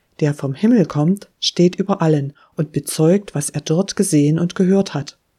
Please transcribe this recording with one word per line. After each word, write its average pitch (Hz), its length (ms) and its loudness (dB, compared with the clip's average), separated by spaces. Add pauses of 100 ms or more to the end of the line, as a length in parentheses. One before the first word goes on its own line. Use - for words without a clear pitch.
(200)
Der 147 140 0
vom 135 180 -6
Himmel 214 320 2
kommt, 160 460 -2 (100)
steht - 360 0
über 190 260 -2
allen 147 320 0 (200)
und 151 160 -4
bezeugt, 160 640 0
was 143 140 -6
er - 140 -8
dort 180 340 -2
gesehen 156 420 2
und 175 160 -2
gehört 196 380 0
hat. 143 240 -8 (220)